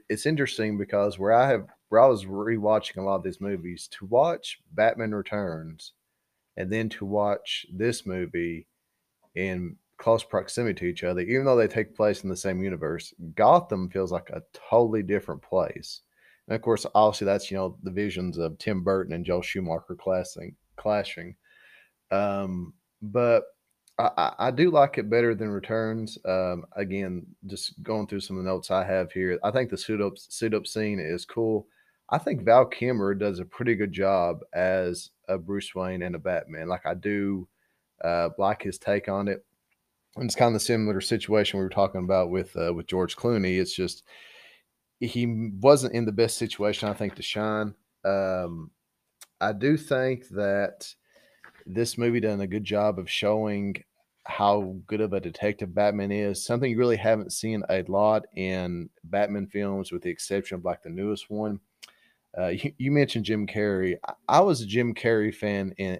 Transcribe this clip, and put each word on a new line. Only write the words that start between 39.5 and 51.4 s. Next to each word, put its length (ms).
And 100
it's 80
kind 140
of 60
the 60
similar 420
situation 580
we 40
were 60
talking 340
about 280
with, 260
uh, 160
with 140
George 280
Clooney. 440
It's 160
just, 280
he 220
m-, 400
wasn't 320
in 120
the 60
best 280
situation, 500
I 40
think, 200
to 80
shine. 540
Um, 680
I 140
do 240
think 520
that 640